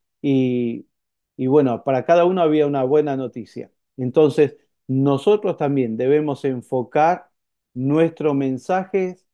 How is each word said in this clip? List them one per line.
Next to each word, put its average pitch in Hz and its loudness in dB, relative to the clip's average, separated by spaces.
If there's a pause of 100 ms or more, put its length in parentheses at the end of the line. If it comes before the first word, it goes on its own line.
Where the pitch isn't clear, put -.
(200)
y, 127 -2 (500)
y 131 -4
bueno, 131 2
para 131 -2
cada 170 4
uno 185 0
había 156 2
una 143 -2
buena 143 0
noticia. 120 -12 (260)
Entonces, 139 2 (300)
nosotros 143 0
también 135 -2
debemos 139 0
enfocar 135 -2 (440)
nuestro 151 0
mensaje 180 -4 (180)